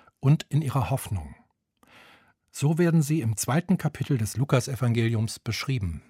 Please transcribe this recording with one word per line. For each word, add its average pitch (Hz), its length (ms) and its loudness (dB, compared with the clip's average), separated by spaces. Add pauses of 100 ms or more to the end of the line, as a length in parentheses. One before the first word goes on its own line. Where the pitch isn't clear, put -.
(200)
und 147 280 4
in 143 140 0
ihrer 131 280 -2
Hoffnung. 87 440 -6 (1200)
So 156 260 0
werden 165 240 4
sie 151 180 0
im 113 160 -2
zweiten 170 420 0
Kapitel - 380 -2
des 107 200 -4
Lukasevangeliums 117 1040 0
beschrieben. 98 680 -4